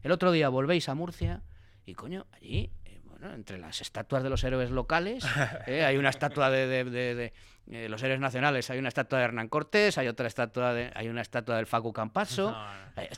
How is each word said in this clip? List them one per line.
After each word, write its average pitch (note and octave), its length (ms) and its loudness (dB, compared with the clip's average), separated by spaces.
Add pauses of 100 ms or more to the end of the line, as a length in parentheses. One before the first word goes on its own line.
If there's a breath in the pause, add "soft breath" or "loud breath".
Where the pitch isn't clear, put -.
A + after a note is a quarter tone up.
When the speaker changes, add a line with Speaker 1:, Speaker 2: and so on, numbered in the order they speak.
Speaker 1:
el D3 80 2
otro F3+ 180 4
día D#3 180 6
volvéis C#3+ 400 2
a C3+ 60 0
Murcia E3+ 480 -4 (420 soft breath)
y, F#2+ 100 -14
coño, E3 380 -10
allí, - 380 -4 (140)
eh, - 200 -14
bueno, - 300 -14
entre G2+ 240 -12
las D#2+ 220 -10
estatuas C3 420 -2
de C3+ 80 -2
los C3+ 140 2
héroes B2+ 260 2
locales, E3 540 0
Speaker 2:
<laughs> - 420 0
Speaker 1:
eh, C#3+ 180 2
hay C3+ 140 6
una C#3 120 4
estatua C#3+ 380 2
de, C3 200 4
de, B2+ 160 0
de, B2 320 -2
de, A#2 160 -6 (380 soft breath)
eh, A2+ 180 -8
los A2 140 -6
héroes C3 180 0
nacionales, C3 500 2
hay B2+ 80 -4
una C3+ 100 -2
estatua C3 320 0
de B2 60 4
Hernán A2+ 220 -2
Cortés, G3 480 4
hay C3 120 2
otra A#2 180 -2
estatua B2 480 0
de, A#2+ 200 -2
hay A2+ 140 -6
una A#2 140 -2
estatua A#2 340 -2
del A2 100 2
Facu A#2 260 0
Campasso. F#3+ 580 0
Speaker 2:
No, A2+ 80 -6
no. G2 440 -12
Speaker 1:
Eh, - 160 -10